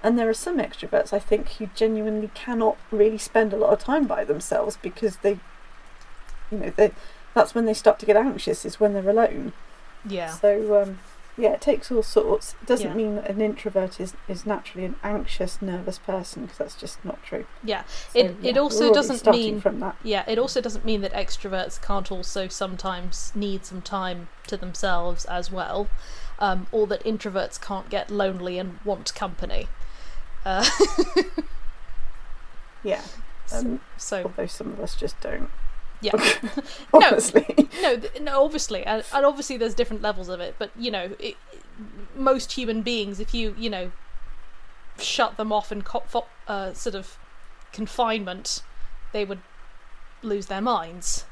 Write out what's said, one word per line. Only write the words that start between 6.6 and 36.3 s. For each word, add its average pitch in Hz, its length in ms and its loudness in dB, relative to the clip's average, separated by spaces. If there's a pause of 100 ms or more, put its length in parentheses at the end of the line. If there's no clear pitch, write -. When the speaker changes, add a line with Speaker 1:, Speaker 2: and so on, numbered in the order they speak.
Speaker 1:
they, 202 160 6 (400)
that's - 220 6
when 233 100 2
they 220 80 2
start - 280 6
to 214 60 -4
get 208 120 8
anxious, 220 480 0
is 175 120 -10
when 208 140 4
they're 196 160 0
alone. - 460 2 (520)
Speaker 2:
Yeah. 180 220 -4
Speaker 1:
So, 208 540 4
um, 190 160 -4 (380)
yeah, 226 180 4
it - 80 -6
takes - 280 2
all 233 140 4
sorts. - 580 2
It - 60 -14
doesn't 220 220 2
Speaker 2:
Yeah. - 40 -6
Speaker 1:
mean 214 220 0
that 202 120 -6
an 196 120 -2
introvert 196 580 -2
is, 190 160 -6 (140)
is 185 180 -6
naturally 185 380 -4
an 180 180 -4
anxious, 190 580 0
nervous 185 380 -4
person, - 480 -6
'cause - 120 -16
that's - 180 -6
just - 280 -12
not - 200 -8
true. - 200 -8 (200)
Speaker 2:
Yeah. 214 180 -4 (300)
Speaker 1:
So, 240 80 6
Speaker 2:
It, 190 60 0
it 180 140 -6
Speaker 1:
yeah, 247 120 -2
we're 269 80 6
Speaker 2:
also 233 240 2
Speaker 1:
already 226 100 8
Speaker 2:
doesn't 247 240 4
Speaker 1:
starting 233 240 6
Speaker 2:
mean 214 180 -2
Speaker 1:
from 202 200 0
that. 190 240 -6
Speaker 2:
Yeah, 208 240 0
it 220 100 0
also 262 220 0
doesn't 220 240 -4
mean 214 160 2
that 196 120 -4
extroverts 190 720 -2
can't 196 300 0
also 185 340 -2
sometimes 185 880 -2
need 196 300 -2
some 185 180 -10
time 180 460 -4 (180)
to 202 100 -6
themselves 175 680 2
as 175 260 -2
well, 190 380 -2 (500)
um, 185 320 2
or 214 160 4
that 196 160 -2
introverts 208 580 -2
can't 190 300 -6
get 202 200 -2
lonely 185 480 0
and 185 260 -6
want 202 320 -2
company. - 500 0 (800)
Uh, 190 220 2
<laughs> - 60 2 (2000)
Speaker 1:
Yeah. 190 160 -2 (460)
Speaker 2:
s-, - 80 0
Speaker 1:
Um, 247 260 0 (160)
Speaker 2:
so 190 280 -4
Speaker 1:
although 180 220 -4
some - 260 -8
of 196 60 -8
us 180 160 -4
just - 260 -2
don't. - 300 0 (500)
Speaker 2:
Yeah. 208 120 0
Speaker 1:
<laughs> - 400 2 (400)